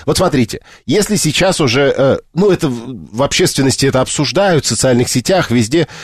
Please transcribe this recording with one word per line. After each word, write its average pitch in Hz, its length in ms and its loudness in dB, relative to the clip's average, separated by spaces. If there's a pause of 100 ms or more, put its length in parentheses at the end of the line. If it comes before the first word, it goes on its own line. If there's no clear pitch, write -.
вот 156 100 0
смотрите, 147 440 0 (260)
если 202 280 0
сейчас 175 460 0
уже, 135 340 2
э, 131 220 2 (160)
ну, 196 160 2
это 165 200 0
в, 113 480 -10
в 127 40 0
общественности 135 640 0
это 127 160 2
обсуждают, 160 640 0
в - 20 -4
социальных 123 400 0
сетях, - 440 0
везде, 123 360 0 (160)